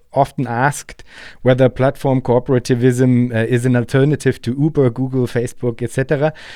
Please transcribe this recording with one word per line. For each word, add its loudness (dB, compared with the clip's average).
often 0
asked -4
whether 4
platform 0
cooperativism, 2
uh, -2
is 0
an 2
alternative 0
to -4
Uber, 2
Google, -2
Facebook, -4
et -4
cetera. -2